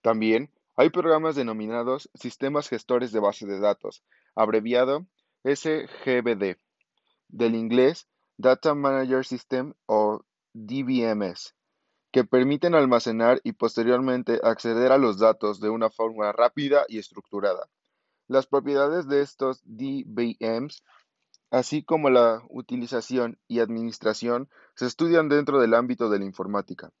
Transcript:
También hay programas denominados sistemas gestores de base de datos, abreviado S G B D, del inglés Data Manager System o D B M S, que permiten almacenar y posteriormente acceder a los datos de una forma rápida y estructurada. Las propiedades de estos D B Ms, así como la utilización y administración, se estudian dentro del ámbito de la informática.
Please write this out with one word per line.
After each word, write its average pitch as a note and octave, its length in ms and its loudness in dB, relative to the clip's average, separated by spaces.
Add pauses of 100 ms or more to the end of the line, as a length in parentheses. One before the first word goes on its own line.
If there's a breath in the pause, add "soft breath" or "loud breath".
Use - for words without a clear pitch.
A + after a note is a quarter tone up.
También A2+ 500 0 (240)
hay C#3+ 140 4
programas D#3+ 480 0
denominados A#2 760 -6
sistemas C#3 520 -6
gestores B2 460 -2
de G#2+ 80 0
base G2+ 240 -2
de G2 160 -6
datos, - 420 -2 (320)
abreviado A#2+ 720 0 (400)
S D#3 420 -2 (160)
G B2 180 2
B A2+ 140 0
D, F#2+ 220 -4 (720)
del A#2 260 -2
inglés B2 520 0 (340)
Data C3 320 2
Manager C3+ 520 0
System C3 480 -6 (120)
o G#2+ 380 0 (300)
D A2+ 300 -8
B B2 200 0
M G#2+ 240 -2
S, - 240 -14 (580)
que B2+ 140 2
permiten C#3+ 500 2
almacenar B2 680 4
y A#2+ 80 -4
posteriormente B2 920 0
acceder A#2 520 2
a C#3 40 6
los A2 220 2
datos G#2+ 400 2
de G#2+ 100 -2
una A2+ 200 -2
forma A2 420 -4
rápida C#3 560 2
y A2 120 -10
estructurada. G2+ 680 -6 (600)
Las C3 180 0
propiedades C#3+ 640 0
de C#3+ 120 2
estos C3+ 440 -6
D C3 420 -8
B A2+ 320 -4
Ms, A2+ 460 -6 (680 soft breath)
así C#3+ 320 -2
como D#3 260 0
la A#2 380 4
utilización A#2+ 880 -6 (120)
y A#2 100 -2
administración, A#2 880 -4 (240 soft breath)
se B2+ 120 -6
estudian D#3+ 420 2
dentro C#3+ 320 2
del A2+ 140 4
ámbito A#2+ 360 0
de G2+ 100 0
la G2 60 -6
informática. F#2+ 760 -8